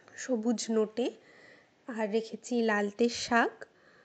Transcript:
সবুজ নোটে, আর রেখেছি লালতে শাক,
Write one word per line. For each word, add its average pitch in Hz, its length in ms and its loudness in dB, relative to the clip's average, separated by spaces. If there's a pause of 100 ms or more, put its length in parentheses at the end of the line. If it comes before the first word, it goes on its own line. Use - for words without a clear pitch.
(180)
সবুজ 226 540 0
নোটে, 220 400 0 (760)
আর 220 240 -4
রেখেছি 226 500 -2
লালতে 214 480 2
শাক, - 560 0 (400)